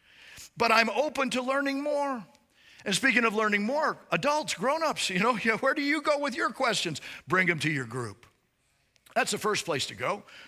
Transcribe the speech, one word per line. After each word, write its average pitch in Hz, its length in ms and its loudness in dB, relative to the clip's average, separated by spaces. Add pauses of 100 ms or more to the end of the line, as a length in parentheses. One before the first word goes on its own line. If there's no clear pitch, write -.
(580)
but 226 140 4
I'm 226 180 6
open 262 420 0
to 254 120 -2
learning 277 400 -2
more. 285 420 -2 (600)
And 202 80 -2
speaking 233 320 4
of 220 80 2
learning 208 300 2
more, 262 340 0 (140)
adults, 277 420 0
grown-ups, 277 560 -2
you 185 100 0
know, 233 160 4
<laughs> 220 240 0
where 269 140 2
do 302 80 -2
you 294 200 0
go 294 180 2
with 285 160 -2
your 320 160 0
questions? 196 500 -2 (260)
Bring 185 200 4
them 170 120 2
to 151 120 0
your 135 140 -2
group. 117 420 -8 (880)
That's 247 160 0
the 202 80 -4
first 208 260 -2
place 143 220 -2
to 123 80 -12
go. 165 280 -4 (240)